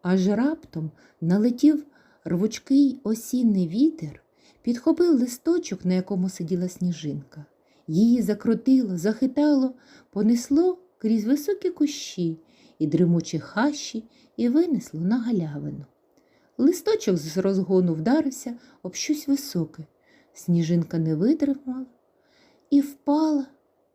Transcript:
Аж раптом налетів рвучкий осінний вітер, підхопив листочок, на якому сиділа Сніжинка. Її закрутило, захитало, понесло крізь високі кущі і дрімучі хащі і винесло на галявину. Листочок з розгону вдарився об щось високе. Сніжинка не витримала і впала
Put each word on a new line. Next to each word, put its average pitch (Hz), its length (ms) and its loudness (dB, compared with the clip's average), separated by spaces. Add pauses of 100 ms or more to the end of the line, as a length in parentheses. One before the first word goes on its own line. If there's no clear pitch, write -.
Аж 185 260 2
раптом 208 640 -2 (300)
налетів 240 640 2 (400)
рвучкий 220 800 0
осінний 220 640 0
вітер, 214 560 -2 (380)
підхопив 320 580 2
листочок, 254 680 -4
на 180 80 2
якому 185 360 -2
сиділа 180 400 -4
Сніжинка. 151 760 -6 (420)
Її 226 340 4
закрутило, 220 760 0
захитало, 262 760 0 (360)
понесло 240 680 2 (200)
крізь 220 280 0
високі 330 440 -2
кущі - 680 -4 (420)
і 156 80 0
дрімучі 165 520 2
хащі 262 640 -4 (340)
і 240 120 0
винесло 285 520 0
на 214 180 2
галявину. 147 680 -4 (720)
Листочок 339 600 2
з 156 200 -6
розгону 185 560 2
вдарився 247 640 -2 (280)
об 185 120 -12
щось - 320 -4
високе. 175 580 -4 (480)
Сніжинка 170 640 0
не 160 180 0
витримала 262 680 -2 (840)
і 285 120 6
впала 294 680 0 (480)